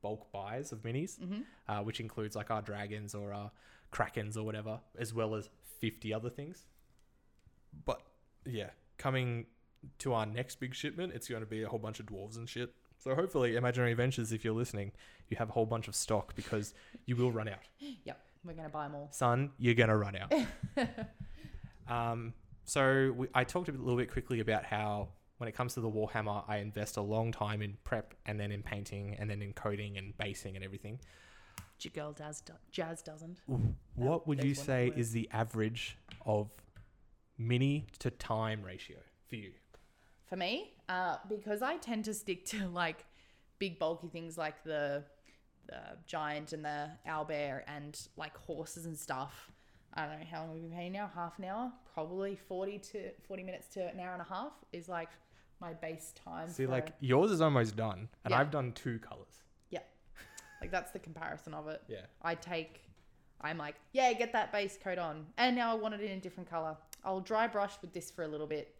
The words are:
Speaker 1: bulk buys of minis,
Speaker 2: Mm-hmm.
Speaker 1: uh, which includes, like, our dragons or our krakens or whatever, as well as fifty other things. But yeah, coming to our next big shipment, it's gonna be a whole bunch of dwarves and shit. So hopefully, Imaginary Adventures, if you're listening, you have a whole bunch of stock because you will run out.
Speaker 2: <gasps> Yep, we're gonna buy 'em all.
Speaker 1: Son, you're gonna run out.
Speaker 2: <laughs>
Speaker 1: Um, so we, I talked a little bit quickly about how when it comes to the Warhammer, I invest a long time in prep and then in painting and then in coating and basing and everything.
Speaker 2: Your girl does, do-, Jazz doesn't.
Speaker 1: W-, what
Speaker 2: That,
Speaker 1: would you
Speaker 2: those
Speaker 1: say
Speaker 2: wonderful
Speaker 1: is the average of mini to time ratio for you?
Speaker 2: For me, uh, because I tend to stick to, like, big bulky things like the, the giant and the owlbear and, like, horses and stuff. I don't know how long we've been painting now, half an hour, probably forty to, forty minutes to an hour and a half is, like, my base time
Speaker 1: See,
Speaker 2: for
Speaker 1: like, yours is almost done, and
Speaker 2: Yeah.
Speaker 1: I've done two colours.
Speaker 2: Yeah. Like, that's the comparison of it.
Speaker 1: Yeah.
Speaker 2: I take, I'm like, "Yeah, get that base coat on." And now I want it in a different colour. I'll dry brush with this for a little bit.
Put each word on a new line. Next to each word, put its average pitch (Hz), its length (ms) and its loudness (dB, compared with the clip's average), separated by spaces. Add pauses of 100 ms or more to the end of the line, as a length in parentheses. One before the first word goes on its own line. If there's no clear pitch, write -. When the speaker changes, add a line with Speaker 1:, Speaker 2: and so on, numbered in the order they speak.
Speaker 1:
bulk 107 300 -6
buys 107 400 -4
of 110 100 -8
minis, 131 360 -2
Speaker 2:
Mm-hmm. 202 240 -4 (260)
Speaker 1:
uh, 104 140 0
which 110 180 -4
includes, 107 360 -4
like, 104 140 -4
our 107 120 2
dragons 104 520 -6
or 101 180 -4
our 101 180 -6 (400)
krakens 107 460 -2
or 110 60 -2
whatever, 107 380 -4 (160)
as 113 180 -4
well 110 200 2
as 107 140 -4 (320)
fifty 107 340 -2
other 113 160 -4
things. 147 360 -12 (1160)
But - 180 -2 (420)
yeah, 110 260 -4 (280)
coming 123 480 0 (520)
to 131 140 0
our 110 140 4
next 117 340 -4
big 131 140 -4
shipment, 170 400 -4
it's - 140 -8
gonna 110 180 -4
be 110 160 -2
a 104 60 -2
whole 113 100 -2
bunch 110 220 -4
of 107 60 -10
dwarves 107 300 -8
and 117 120 -8
shit. 123 260 -4 (240)
So 131 160 2
hopefully, 135 420 6
Imaginary 120 360 6
Adventures, 120 400 4
if 110 120 -2
you're 110 100 4
listening, 107 380 0 (360)
you - 100 0
have 113 100 2
a 113 40 -6
whole 113 140 6
bunch 113 220 0
of 101 80 -8
stock - 400 2
because 107 360 -2 (320)
you 123 120 0
will 123 160 4
run 110 160 0
out. 95 200 -10 (120)
Speaker 2:
<gasps> 262 240 -10
Yep, - 160 -10 (240)
we're 175 100 -10
gonna 160 140 -8
buy 151 180 -4
'em 147 80 -8
all. 143 180 -8
Speaker 1:
Son, 131 460 4
you're 120 160 8
gonna 113 220 10
run 101 200 2
out. 98 160 0 (440)
Speaker 2:
<laughs> 254 100 6 (1040)
Speaker 1:
Um, 117 460 0 (300)
so 135 520 8
we, 127 180 0
I 127 100 8
talked 175 240 0
a 151 40 -2
little 120 240 2
bit 123 140 2
quickly 120 300 0
about 107 240 4
how 104 440 0 (300)
when 117 100 -4
it 107 40 -6
comes 120 220 -2
to 123 60 -2
the 113 100 2
Warhammer, 107 580 0
I 107 100 0
invest 104 380 -4
a 110 60 0
long 110 300 2
time 104 300 0
in 104 220 -4
prep - 300 -2 (120)
and 107 120 -2
then 101 140 -2
in 101 100 -4
painting 101 560 -6
and 104 100 -2
then 101 140 -4
in 101 100 -6
coating 101 460 -2
and 98 180 -8
basing 101 400 -4
and 95 80 -6
everything. 101 360 -8 (800)
Speaker 2:
Your - 120 -8
girl 151 200 -6
does, 151 300 -10
do-, - 100 -18 (180)
Jazz 165 320 -4
doesn't. 160 460 -12
Speaker 1:
W-, 123 260 4 (220)
what 139 260 4
Speaker 2:
That, 156 60 -2
Speaker 1:
would 139 160 4
you 139 100 6
Speaker 2:
those 139 100 -2
Speaker 1:
say 131 200 4
Speaker 2:
wonderful 123 160 4
Speaker 1:
is 113 100 2
the 113 220 2
average 113 640 0 (260)
of 104 240 4 (880)
mini 131 480 4 (120)
to 123 140 0
time 110 500 0
ratio - 360 -12 (300)
for - 80 -8
you? 98 140 -10 (760)
Speaker 2:
For 185 80 -6
me, 220 380 -2 (140)
uh, 185 280 2 (120)
because 208 320 -2
I 285 180 0
tend 226 260 -2
to 214 100 -2
stick 180 320 -4
to, 202 220 -2
like, 170 360 0 (540)
big 180 220 -2
bulky 170 280 2
things 165 300 -8
like 156 240 -4
the, 147 400 0 (640)
the - 140 -10 (260)
giant 151 460 -4
and 156 120 -6
the 147 260 -4 (160)
owlbear 147 600 -2
and, 147 320 -10 (180)
like, 156 220 -8
horses 160 480 -8
and 160 100 -6
stuff. 139 540 -6 (440)
I 156 120 -2
don't 151 140 -8
know 165 100 -12
how 160 140 -4
long 160 100 -8
we've 165 80 -8
been 165 80 -10
painting 175 220 -6
now, 202 220 -4
half 170 240 -6
an 196 60 -6
hour, 220 260 -4 (220)
probably 185 420 -2 (140)
forty 196 300 -2
to, 196 320 -8 (180)
forty 185 140 -6
minutes 185 320 -10
to 185 180 -2
an 185 80 -8
hour 180 140 -6
and 180 80 -6
a 165 40 -8
half 214 260 -6 (200)
is, 170 160 -10
like, 165 220 -4 (500)
my 170 140 -8
base 160 380 -8 (120)
time 165 240 -6
Speaker 1:
See, 147 160 0
Speaker 2:
for 127 60 2
Speaker 1:
like, 127 300 0
yours 139 300 8
is 170 100 4
almost 123 360 6
done, 107 320 -2 (160)
and 107 60 0
Speaker 2:
Yeah. 117 80 8
Speaker 1:
I've 147 120 6
done 131 220 0
two 113 280 -4
colours. - 420 -16 (280)
Speaker 2:
Yeah. 175 100 -4 (840)
Like, - 80 -6
that's 180 220 0
the 190 60 -8
comparison 160 540 -8
of 151 160 -6
it. 156 200 -8
Speaker 1:
Yeah. 110 180 -8 (160)
Speaker 2:
I 170 140 2
take, 165 440 -6 (600)
I'm 160 160 -2
like, 147 160 -6 (180)
"Yeah, 254 220 8
get 233 180 2
that 220 180 4
base 202 320 0
coat 185 160 0
on." 156 280 -4 (100)
And 247 180 6
now 240 160 4
I 226 40 4
want 220 200 0
it 202 60 -6
in 202 120 -2
a 190 80 -4
different 180 280 -10
colour. 160 280 -2 (280)
I'll 190 160 0
dry 220 280 4
brush 202 340 0
with 175 100 -12
this 170 180 -8
for 170 140 -4
a 156 40 -2
little 151 180 -4
bit. 147 340 -4